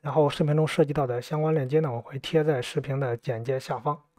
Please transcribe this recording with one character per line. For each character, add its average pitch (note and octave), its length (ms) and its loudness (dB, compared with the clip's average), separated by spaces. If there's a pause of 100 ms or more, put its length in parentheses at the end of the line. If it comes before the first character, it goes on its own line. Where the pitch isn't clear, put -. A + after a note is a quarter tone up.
然 C#3+ 120 -8
后 D3 160 4
视 D#3 140 -2
频 D3+ 140 2
中 D#3 100 4
涉 D#3 180 2
及 C#3+ 80 -2
到 C#3+ 140 0
的 A#2+ 160 -4
相 D#3 180 -4
关 D#3 140 2
链 C3+ 140 0
接 D3 100 2
呢， D#3 140 0
我 A#2 80 -4
会 - 180 -12
贴 D#3 240 2
在 D3 180 2
视 C#3 200 -4
频 C3+ 180 -4
的 B2 180 -2
简 A#2 280 -6
介 C3 140 0
下 C3 200 -4
方。 D3 220 0 (180)